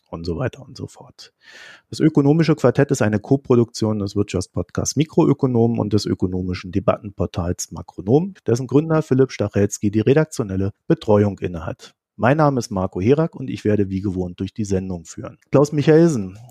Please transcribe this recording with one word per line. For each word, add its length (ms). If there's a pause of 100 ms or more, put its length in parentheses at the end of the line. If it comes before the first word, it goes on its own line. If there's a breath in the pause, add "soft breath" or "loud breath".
und 140
so 140
weiter 280
und 120
so 100
fort. 460 (560 loud breath)
Das 100
Ökonomische 560
Quartett 360
ist 100
eine 180
Koproduktion 800
des 160
Wirtschaftspodcasts 800
Mikroökonomen 800
und 140
des 140
ökonomischen 640
Debattenportals 1040
Makronom, 600 (120)
dessen 200
Gründer 340
Philipp 320
Stachelski 580
die 80
redaktionelle 720 (160)
Betreuung 520
innehat. 560 (200)
Mein 220
Name 220
ist 100
Marco 320
Herak 340
und 140
ich 160
werde 240
wie 120
gewohnt 380
durch 140
die 120
Sendung 380
führen. 360 (100)
Klaus 220
Michelsen, 680 (120)